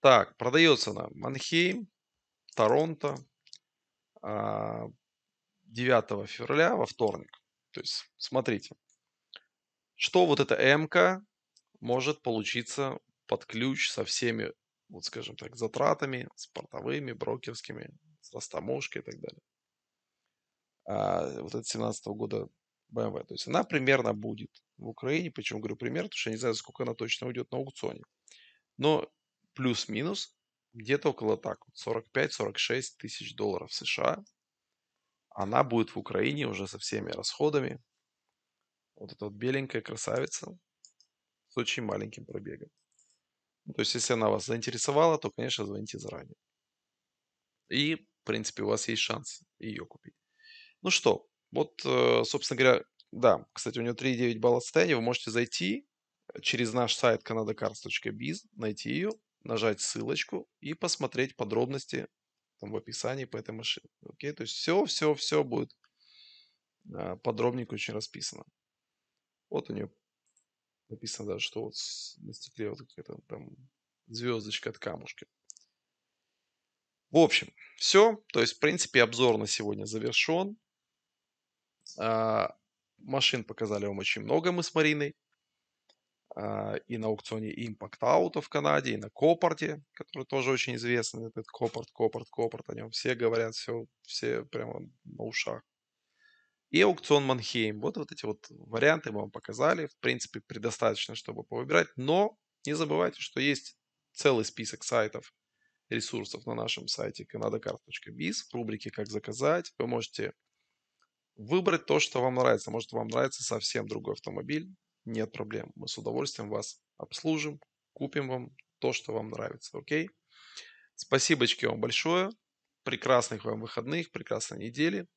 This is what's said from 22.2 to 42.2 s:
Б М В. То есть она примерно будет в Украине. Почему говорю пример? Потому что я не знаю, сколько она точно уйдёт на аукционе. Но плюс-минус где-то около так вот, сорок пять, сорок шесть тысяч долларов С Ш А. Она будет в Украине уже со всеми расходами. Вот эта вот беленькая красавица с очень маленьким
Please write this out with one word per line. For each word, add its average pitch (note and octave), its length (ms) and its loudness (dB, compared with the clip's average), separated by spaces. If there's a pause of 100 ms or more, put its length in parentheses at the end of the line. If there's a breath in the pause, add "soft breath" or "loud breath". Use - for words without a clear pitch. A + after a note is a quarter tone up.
Б A2+ 140 -4
М A2 100 -2
В. - 120 -8
То - 100 -14
есть - 140 -8
она D#3+ 160 0
примерно C3 500 4
будет A2 360 -8 (280)
в - 100 -12
Украине. D3 420 -4
Почему A2 300 -8
говорю A2 160 -6
пример? C3 280 -6
Потому - 140 -10
что - 120 -4
я A2 60 -4
не A2 40 -8
знаю, A#2+ 140 0
сколько - 300 -8
она A#2+ 100 -4
точно A2+ 320 -4
уйдёт B2 260 -6
на B2+ 60 -4
аукционе. - 440 -8 (760 soft breath)
Но D3+ 320 4 (440)
плюс-минус B2+ 840 -2 (360)
где-то A#2+ 380 0
около G#2+ 260 0
так - 300 -6
вот, - 100 -20
сорок A2+ 360 -4
пять, C#3+ 200 2
сорок G#2 260 -4
шесть - 400 -2
тысяч A2+ 360 -10
долларов G#2 380 -2
С - 120 -8
Ш - 180 -2
А. - 220 2 (1040)
Она G#2 340 2
будет A#2 300 2
в - 40 -4
Украине B2 500 0
уже G2 180 -4
со G2+ 120 -10
всеми G#2 320 -4
расходами. C3+ 680 0 (1160)
Вот - 160 -16
эта - 140 -10
вот G2+ 80 -10
беленькая B2+ 480 -2
красавица - 760 -4 (880)
с - 80 -8
очень A#2+ 280 -2
маленьким G#2 420 -6